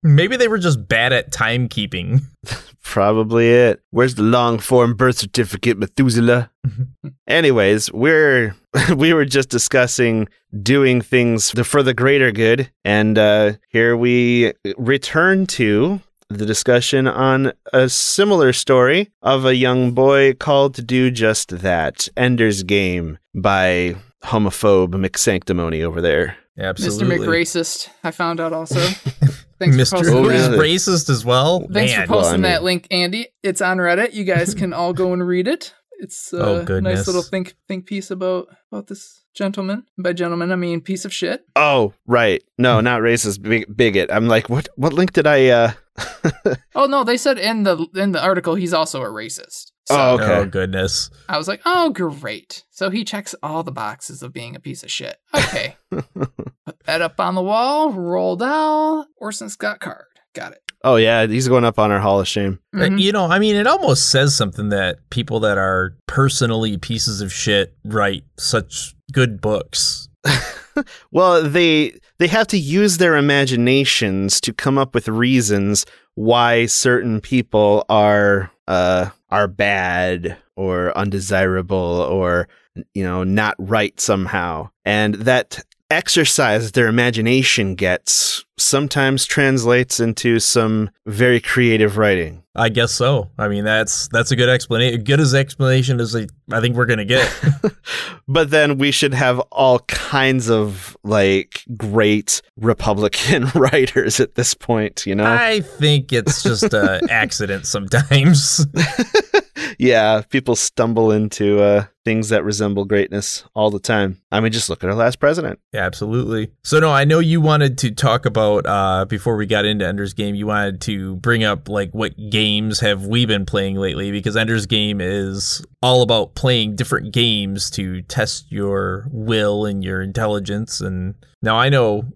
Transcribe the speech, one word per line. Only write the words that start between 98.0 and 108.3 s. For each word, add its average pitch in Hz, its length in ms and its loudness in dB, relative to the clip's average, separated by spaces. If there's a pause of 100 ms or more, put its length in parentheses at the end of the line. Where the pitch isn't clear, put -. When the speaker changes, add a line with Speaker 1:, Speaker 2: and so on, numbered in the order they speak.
Speaker 2:
But 151 220 2
then 147 260 4
we 139 140 2
should 139 220 0
have 127 260 0 (140)
all 127 340 4
kinds 131 640 0
of, 104 560 -2
like, 98 580 0 (140)
great 107 640 0 (160)
Republican 110 880 0
<laughs> 131 100 -2
writers 131 640 2
at - 160 0
this - 180 0
point, - 520 -4
you 98 100 -2
know? - 80 0
Speaker 1:
I 226 380 2
think 147 500 -2
it's 120 320 -2
just 117 300 0
a 98 320 0
Speaker 2:
<laughs> - 40 -2
Speaker 1:
accident 104 560 -2
sometimes. 139 1080 2